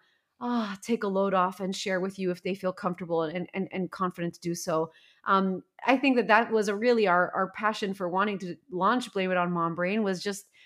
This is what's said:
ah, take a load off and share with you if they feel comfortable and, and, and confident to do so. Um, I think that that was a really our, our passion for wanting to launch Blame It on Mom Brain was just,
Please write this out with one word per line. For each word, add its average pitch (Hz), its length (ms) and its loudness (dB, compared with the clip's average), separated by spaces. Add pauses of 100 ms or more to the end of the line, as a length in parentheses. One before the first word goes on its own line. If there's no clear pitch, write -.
(420)
ah, 233 400 -2
take 226 200 -2
a 208 60 -2
load 196 240 0
off 190 280 2
and 196 140 -4
share 190 260 -2
with 196 180 -4
you 185 120 -2
if 175 120 -6
they 185 120 -2
feel 185 180 -4
comfortable 175 500 -4
and, 165 320 -4
and, 190 180 -4
and 180 180 -4
confident 175 440 -4
to - 60 -20
do 170 140 -4
so. 165 360 -2 (360)
Um, 190 360 2 (240)
I 262 100 6
think 262 200 4
that 226 120 0
that 226 240 4
was 214 160 2
a 202 80 0
really 226 300 4
our, 175 280 4
our 185 180 0
passion 214 420 -2
for 180 160 -4
wanting 196 300 0
to 175 140 -8 (160)
launch 208 400 0
Blame 185 200 0
It 185 80 2
on 175 140 2
Mom 170 220 0
Brain 185 280 0
was 190 200 0
just, 196 280 -8 (160)